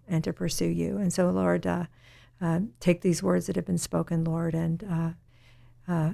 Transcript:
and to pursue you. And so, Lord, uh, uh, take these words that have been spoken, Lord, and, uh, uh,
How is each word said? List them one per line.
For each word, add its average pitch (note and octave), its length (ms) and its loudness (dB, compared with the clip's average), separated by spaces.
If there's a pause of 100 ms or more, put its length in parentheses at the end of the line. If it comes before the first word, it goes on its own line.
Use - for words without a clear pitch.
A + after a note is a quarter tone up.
and E3 160 0
to F#3 100 -2
pursue E3+ 360 -2
you. E3+ 300 -2
And F#3 140 0
so, F3+ 180 2
Lord, F3+ 360 2
uh, F3 200 0 (540)
uh, E3 200 0 (180)
take F3 220 2
these F3 240 2
words F3+ 220 2
that E3 100 -4
have E3+ 100 -2
been F3 120 0
spoken, E3 440 0
Lord, E3 320 0
and, E3 340 -2
uh, - 1040 -6
uh, D#3+ 220 2